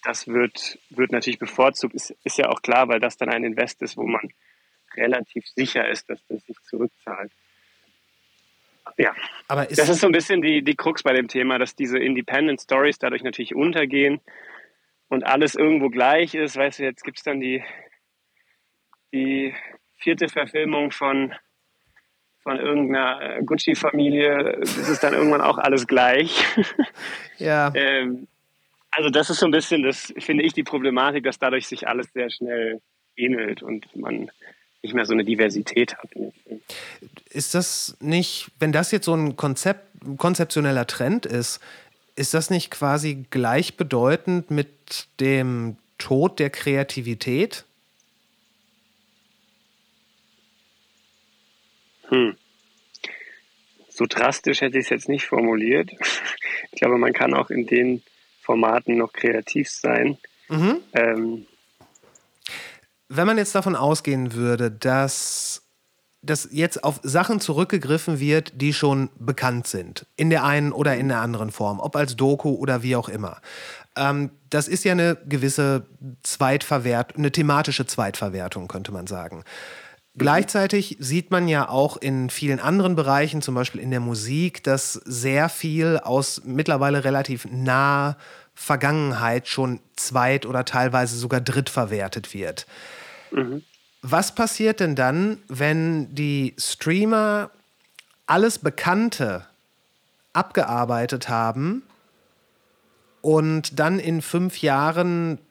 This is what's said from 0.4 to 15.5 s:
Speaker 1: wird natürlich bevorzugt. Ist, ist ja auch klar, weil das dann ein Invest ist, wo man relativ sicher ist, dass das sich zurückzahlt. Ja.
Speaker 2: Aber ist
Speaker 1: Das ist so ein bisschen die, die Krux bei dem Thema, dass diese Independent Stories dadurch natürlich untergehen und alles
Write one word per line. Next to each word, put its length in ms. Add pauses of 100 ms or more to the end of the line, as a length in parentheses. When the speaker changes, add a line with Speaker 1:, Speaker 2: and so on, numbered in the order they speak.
Speaker 1:
wird 240
natürlich 260
bevorzugt. 560
Ist, 180 (120)
ist 120
ja 120
auch 120
klar, 280
weil 100
das 180
dann 120
ein 160
Invest 360
ist, 140
wo 100
man 240 (680)
relativ 520
sicher 400
ist, 220
dass 180
das 180
sich 180
zurückzahlt. 680 (1700)
Ja. 160 (340)
Speaker 2:
Aber 220
ist 100
Speaker 1:
Das 100
ist 120
so 60
ein 40
bisschen 300
die, 220
die 120
Krux 260
bei 120
dem 160
Thema, 300
dass 160
diese 220
Independent 640
Stories 380
dadurch 240
natürlich 320
untergehen 640 (880)
und 180
alles 300